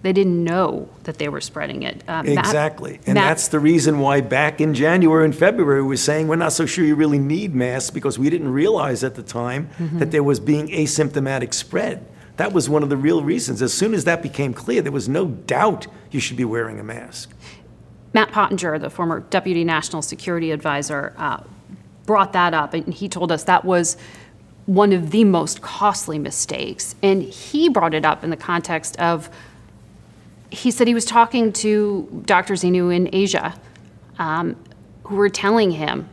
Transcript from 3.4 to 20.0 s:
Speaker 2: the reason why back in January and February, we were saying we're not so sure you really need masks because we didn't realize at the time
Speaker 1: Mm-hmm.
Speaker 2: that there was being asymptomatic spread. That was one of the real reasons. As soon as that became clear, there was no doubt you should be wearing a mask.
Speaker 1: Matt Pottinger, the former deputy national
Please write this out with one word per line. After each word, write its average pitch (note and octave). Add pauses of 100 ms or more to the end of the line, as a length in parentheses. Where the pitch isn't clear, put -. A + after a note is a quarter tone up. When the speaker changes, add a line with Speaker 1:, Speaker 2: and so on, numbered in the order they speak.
Speaker 2:
the D3+
reason D3+
why C#3
back C#3+
in D#3
January D#3+
and D3+
February, E3
we C3+
were C3+
saying D3+
we're D#3
not E3
so E3
sure F3
you D3+
really D3
need D#3+
masks B2+
because A#2+
we C3+
didn't D#3
realize C#3+
at C3
the A#2+
time B2 (100)
Speaker 1:
Mm-hmm. E3
Speaker 2:
that D#3+
there D3+
was C#3
being D3
asymptomatic C3+
spread. - (320)
That G3
was F3
one D3+
of C#3+
the C#3+
real D3+
reasons. D3
As B2
soon A3
as F3+
that E3+
became C#3
clear, A3
there C#3+
was C3
no E3+
doubt C#3+ (240)
you B2+
should B2
be B2+
wearing A2
a G#2
mask. A#2 (840)
Speaker 1:
Matt A3
Pottinger, F3+
the -
former E3
deputy F#3
national D#3+